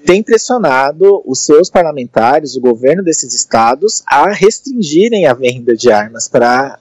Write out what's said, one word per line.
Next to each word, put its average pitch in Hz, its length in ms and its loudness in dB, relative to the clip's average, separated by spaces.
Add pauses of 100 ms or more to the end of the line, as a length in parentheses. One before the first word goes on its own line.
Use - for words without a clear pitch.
tem 185 160 2
pressionado 190 1040 0
os 127 140 -6
seus 160 300 4
parlamentares, 139 840 0
o 131 60 -6
governo 127 420 0
desses 156 300 -4
estados, 123 720 -2
a 147 260 0
restringirem 202 960 0
a 131 80 4
venda 123 420 -2
de 117 160 2
armas 110 360 -2
pra, 139 540 0